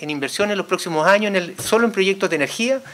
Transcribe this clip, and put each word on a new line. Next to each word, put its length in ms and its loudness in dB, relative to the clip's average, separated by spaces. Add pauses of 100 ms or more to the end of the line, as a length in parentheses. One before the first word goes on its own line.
en 80 -8
inversión 420 -2
en 60 0
los 100 -2
próximos 400 0
años, 220 4
en 80 0
el, 240 -2
solo 240 2
en 80 0
proyectos 380 0
de 60 0
energía 440 0 (140)